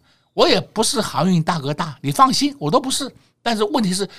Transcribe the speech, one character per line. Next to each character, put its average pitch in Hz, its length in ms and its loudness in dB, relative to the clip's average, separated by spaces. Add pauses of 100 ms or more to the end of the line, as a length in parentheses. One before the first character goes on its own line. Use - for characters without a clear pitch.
(360)
我 233 120 4
也 214 140 2
不 - 220 -4
是 220 180 -2
航 156 260 -2
运 180 140 4
大 170 160 -2
哥 143 160 -4
大， 151 260 -8
你 139 120 -4
放 262 200 4
心， 277 280 0
我 147 100 -2
都 208 100 4
不 262 120 -6
是。 262 200 -6 (300)
但 233 160 -2
是 214 60 0
问 254 200 0
题 180 80 0
是， 185 160 -4 (120)